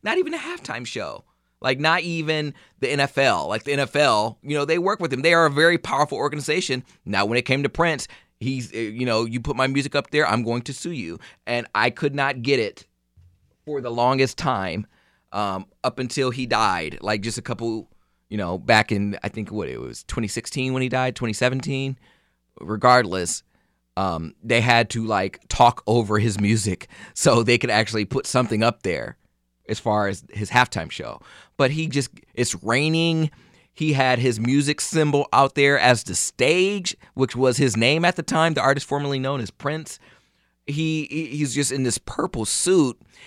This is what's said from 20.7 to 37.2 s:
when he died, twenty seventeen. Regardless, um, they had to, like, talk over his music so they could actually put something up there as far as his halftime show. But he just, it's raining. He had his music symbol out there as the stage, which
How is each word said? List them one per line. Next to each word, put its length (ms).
when 80
he 80
died, 260
twenty 180
seventeen. 640
Regardless, 840
um, 380
they 160
had 300
to, 160
like, 420
talk 400
over 320
his 220
music 480
so 280
they 160
could 120
actually 340
put 220
something 380
up 200
there 340
as 100
far 300
as 220
his 180
halftime 420
show. 300
But 160
he 160
just, 220
it's 280
raining. 720
He 220
had 260
his 220
music 400
symbol 500
out 240
there 240
as 240
the 120
stage, 840
which 200